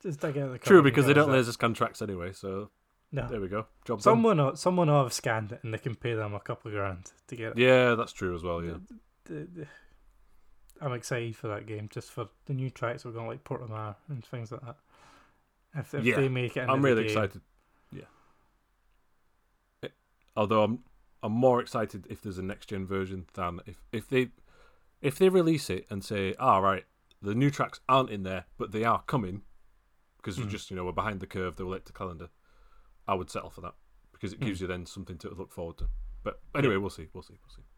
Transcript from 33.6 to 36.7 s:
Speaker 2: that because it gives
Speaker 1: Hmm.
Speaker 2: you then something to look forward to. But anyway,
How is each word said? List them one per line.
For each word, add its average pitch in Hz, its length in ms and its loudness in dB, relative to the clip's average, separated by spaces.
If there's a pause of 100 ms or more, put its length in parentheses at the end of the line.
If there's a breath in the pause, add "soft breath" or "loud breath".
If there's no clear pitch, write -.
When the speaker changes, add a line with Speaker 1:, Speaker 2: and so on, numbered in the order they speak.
Speaker 2:
that 85 120 -12 (380)
because 98 200 -10
it 123 80 -12
gives 107 180 -4
Speaker 1:
Hmm. 95 60 -6
Speaker 2:
you 90 40 -6
then 90 180 -6
something 92 320 -14
to 85 120 -14
look 85 220 -14
forward 85 260 -10
to. - 100 -2 (340)
But - 180 -8 (140)
anyway, 139 200 2